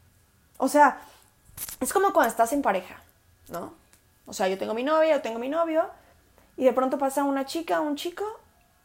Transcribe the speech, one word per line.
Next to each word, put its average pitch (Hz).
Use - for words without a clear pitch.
O 262
sea, 285
es 254
como 381
cuando 285
estás 226
en 285
pareja, 190
¿no? 175
O -
sea, 190
yo 190
tengo 214
mi 240
novia, 311
yo -
tengo 226
mi 240
novio, 330
y 262
de 254
pronto 262
pasa 277
una 269
chica, 330
un 294
chico, 349